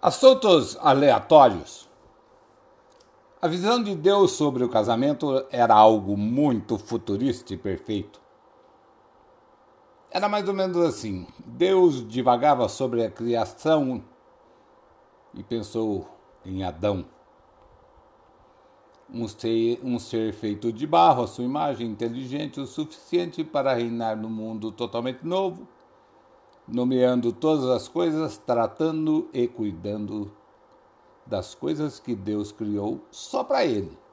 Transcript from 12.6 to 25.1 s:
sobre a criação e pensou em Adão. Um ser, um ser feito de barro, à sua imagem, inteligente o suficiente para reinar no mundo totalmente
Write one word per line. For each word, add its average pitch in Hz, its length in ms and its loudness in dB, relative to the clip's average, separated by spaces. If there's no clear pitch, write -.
sobre 120 380 -2
a 107 40 -4
criação 120 920 -2
e - 80 -16
pensou 107 640 -6
em 95 200 -6
Adão. 90 400 -4
Um 117 160 -8
ser, 113 560 -2
um 123 160 -4
ser 110 360 -6
feito 104 400 -6
de 120 120 -6
barro, 147 380 4
à 110 40 -4
sua - 180 -8
imagem, 131 420 -4
inteligente 123 720 -8
o 135 80 -10
suficiente 165 720 -6
para 139 320 -2
reinar 117 440 -4
no 110 120 -10
mundo 110 400 -8
totalmente 120 560 -8